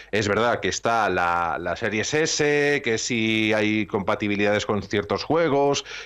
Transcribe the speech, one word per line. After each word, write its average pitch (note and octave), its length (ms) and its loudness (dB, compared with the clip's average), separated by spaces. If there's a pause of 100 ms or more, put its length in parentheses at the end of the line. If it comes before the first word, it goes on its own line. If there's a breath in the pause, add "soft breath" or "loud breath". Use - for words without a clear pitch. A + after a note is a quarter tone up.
(120)
Es G#2 160 0
verdad G#2+ 320 2
que F#2+ 80 -2
está A2 420 0
la, E2+ 480 0
la F2 160 -4
Series G#2+ 400 -2
S, D3 680 0
que A2+ 120 0
sí A2 560 0
hay G#2+ 340 2
compatibilidades G#2 800 0
con G#2 180 0
ciertos G2+ 400 -2
juegos, C#3+ 600 2 (220 loud breath)